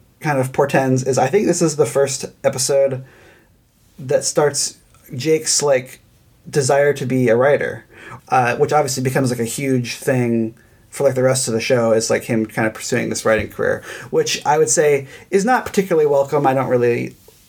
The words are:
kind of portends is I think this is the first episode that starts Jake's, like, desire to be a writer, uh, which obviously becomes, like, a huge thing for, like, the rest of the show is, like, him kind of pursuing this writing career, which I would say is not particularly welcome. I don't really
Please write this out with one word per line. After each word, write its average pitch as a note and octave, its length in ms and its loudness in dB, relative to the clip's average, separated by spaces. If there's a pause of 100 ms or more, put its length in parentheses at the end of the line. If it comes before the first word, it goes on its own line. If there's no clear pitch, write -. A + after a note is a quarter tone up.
(200)
kind D3 180 -2
of C3 140 -2
portends C3+ 520 2
is B2+ 140 0
I C3 100 2
think G#3 180 0
this F3 160 0
is D3+ 140 0
the D3 100 2
first C#3 380 -2 (180)
episode C3+ 640 0 (920)
that C3+ 260 -2
starts - 540 -2 (360)
Jake's, D#3 480 -2
like, C3 380 0 (480)
desire C#3+ 460 2
to C3+ 120 -6
be B2+ 220 0
a A2+ 80 4
writer, B2+ 480 0 (440)
uh, B2 280 2
which D3 160 0
obviously C#3 300 0
becomes, C3 280 0
like, B2 100 -4
a A#2 40 0
huge B2+ 520 -2
thing A#2 580 0 (360)
for, - 140 -4
like, C3 100 4
the B2+ 80 0
rest B2+ 260 2
of A2+ 60 -2
the A2+ 60 0
show A#2 320 2
is, A2+ 180 2
like, A2 140 0
him A2 220 0
kind A2 200 -2
of A2 80 -4
pursuing A#2 360 -4
this G#2+ 140 -6
writing G#2+ 240 2
career, G2 340 -2 (280)
which D#3 360 -2
I D3+ 120 2
would D#3 120 2
say D3 360 2 (240)
is F#3+ 140 2
not A#3 220 0
particularly F3 400 0
welcome. C#3+ 400 2
I C3 80 2
don't C3 140 -2
really B2 460 0 (340)